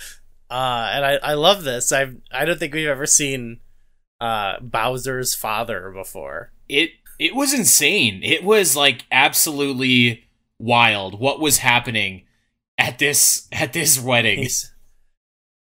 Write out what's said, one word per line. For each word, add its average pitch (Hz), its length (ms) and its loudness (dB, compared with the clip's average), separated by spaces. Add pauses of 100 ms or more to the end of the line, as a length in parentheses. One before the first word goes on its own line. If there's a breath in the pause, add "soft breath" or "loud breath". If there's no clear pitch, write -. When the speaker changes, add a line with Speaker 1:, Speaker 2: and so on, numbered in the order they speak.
(500 loud breath)
Speaker 1:
Uh, 123 420 -2
and 139 120 -2
I, 139 180 2
I 147 120 -2
love 175 300 4
this. 123 280 -2
I've, 135 240 -2 (160)
I 131 120 -2
don't 165 140 0
think 151 160 -6
we've 156 140 -2
ever 139 180 -2
seen, 131 540 -2 (600)
uh, 107 400 -4
Bowser's 127 720 -4
father 107 580 -6
before. 85 600 -12 (160)
Speaker 2:
It, 151 220 0 (280)
it 170 160 -2
was 277 200 0
insane. 151 680 2
It 156 220 0
was, 190 320 2
like, 143 360 2
absolutely 131 1120 2 (340)
wild 110 600 2
what 139 200 0
was 151 180 2
happening 113 680 0 (520)
at 135 220 0
this, - 540 2
at 151 200 -4
this 151 280 0
wedding. 117 400 2
Speaker 1:
He's, - 320 -6 (920)